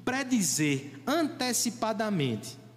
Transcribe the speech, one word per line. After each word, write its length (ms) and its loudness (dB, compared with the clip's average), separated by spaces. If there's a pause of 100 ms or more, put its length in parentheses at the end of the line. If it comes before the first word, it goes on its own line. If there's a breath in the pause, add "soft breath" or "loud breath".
predizer 1000 2
antecipadamente 1500 0 (200)